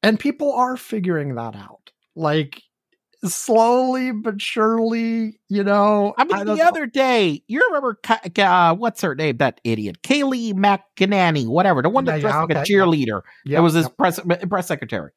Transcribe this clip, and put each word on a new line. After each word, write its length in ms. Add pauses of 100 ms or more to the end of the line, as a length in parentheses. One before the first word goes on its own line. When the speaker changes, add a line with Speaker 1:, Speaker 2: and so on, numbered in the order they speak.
Speaker 1:
And 160
people 340
are 240
figuring 580
that 200
out. 360 (240)
Like, 460 (640)
slowly 880
but 300
surely, 960 (100)
you 140
know, 540
Speaker 2:
I 60
mean, 120
Speaker 1:
I 80
don't 140
Speaker 2:
the 60
Speaker 1:
know. 60
Speaker 2:
other 160
day, 640
you 200
remember 340
Ka-, 200 (120)
Ka-, 380
uh, 40
what's 260
her 140
name? 220
That 260
idiot. 380
Kayleigh 520
McEnany, 920
whatever. 340
The 80
one 160
that 100
Speaker 1:
Yeah, 60
Speaker 2:
dressed 140
Speaker 1:
yeah, 60
Speaker 2:
like 100
a 100
Speaker 1:
okay, 80
yeah. 80
Speaker 2:
cheerleader. 440 (240)
Speaker 1:
Yep, 120
Speaker 2:
That 60
was 100
his 120
Speaker 1:
yep. 120
Speaker 2:
press, 220 (300)
press 180
secretary. 500